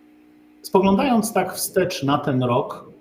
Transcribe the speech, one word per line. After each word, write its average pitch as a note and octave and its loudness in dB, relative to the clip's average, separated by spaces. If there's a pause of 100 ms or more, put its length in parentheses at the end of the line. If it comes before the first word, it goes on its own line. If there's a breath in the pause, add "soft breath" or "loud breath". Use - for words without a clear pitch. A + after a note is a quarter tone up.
(600)
Spoglądając G3+ 2
tak F3 -2
wstecz - -2
na C#3 0
ten C3 -2
rok B2 -2 (160)